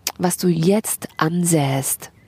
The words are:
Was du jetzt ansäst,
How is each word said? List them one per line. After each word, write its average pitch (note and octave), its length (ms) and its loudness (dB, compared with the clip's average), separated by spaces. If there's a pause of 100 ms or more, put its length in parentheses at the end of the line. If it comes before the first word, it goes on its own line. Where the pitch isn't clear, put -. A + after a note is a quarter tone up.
(180)
Was F3+ 200 0
du F#3 100 0
jetzt F3 600 0 (100)
ansäst, D#3 920 0 (160)